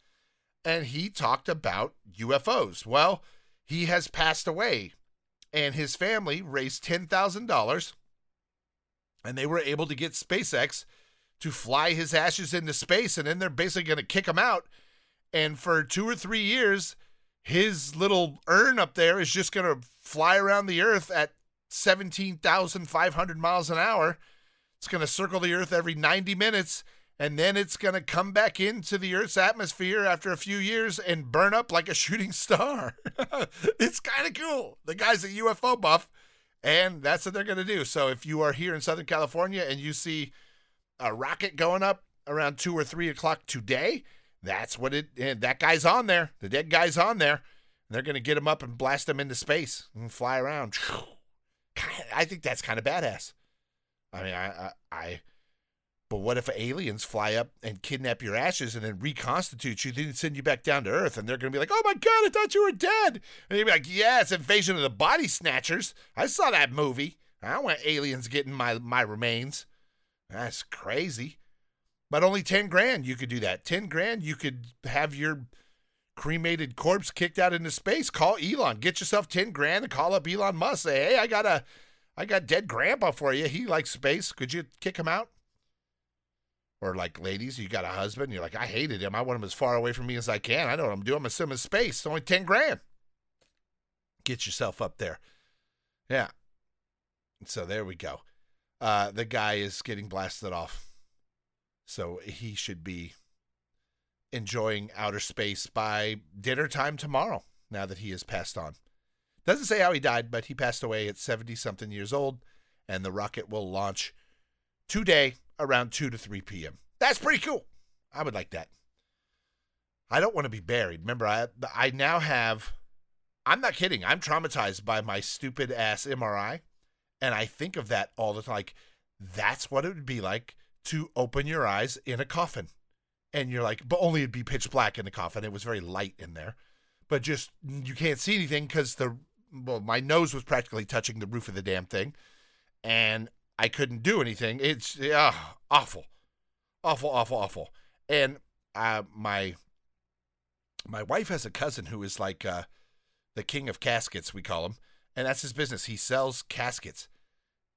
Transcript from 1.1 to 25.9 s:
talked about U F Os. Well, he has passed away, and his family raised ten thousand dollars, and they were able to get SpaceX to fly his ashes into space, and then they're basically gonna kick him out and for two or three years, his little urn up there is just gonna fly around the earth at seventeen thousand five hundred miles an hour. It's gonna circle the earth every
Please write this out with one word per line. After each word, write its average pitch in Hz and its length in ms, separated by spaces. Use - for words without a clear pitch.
talked 135 380
about 131 460
U 113 180
F 139 160
Os. 156 380
Well, 151 360
he 170 220
has 175 220
passed 160 380
away, 160 460
and 147 220
his 147 220
family 190 460
raised 135 420
ten 170 220
thousand 196 400
dollars, 147 480
and 123 120
they 135 100
were 165 140
able 147 260
to 143 80
get 156 180
SpaceX - 720
to 160 100
fly 139 420
his 160 220
ashes 165 400
into 160 180
space, 196 460
and 147 80
then 165 120
they're 185 120
basically 170 380
gonna 151 140
kick 190 260
him 165 100
out 180 280
and 156 240
for 165 260
two 196 240
or 240 60
three 214 260
years, 262 560
his 160 520
little 175 520
urn 233 320
up 175 160
there 175 260
is 165 100
just 180 220
gonna 170 280
fly 170 380
around 202 260
the 180 160
earth 202 300
at 156 220
seventeen 190 720
thousand 180 500
five 165 260
hundred 170 220
miles 170 320
an 165 80
hour. 175 400
It's - 80
gonna 156 220
circle 185 320
the 175 120
earth 180 200
every 170 240